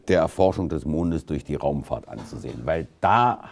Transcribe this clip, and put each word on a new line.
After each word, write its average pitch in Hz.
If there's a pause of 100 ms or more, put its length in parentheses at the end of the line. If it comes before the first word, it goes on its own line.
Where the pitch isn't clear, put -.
der 90
Erforschung 92
des 73
Mondes 82
durch 71
die 73
Raumfahrt 71
anzusehen, -
weil 80 (120)
da 117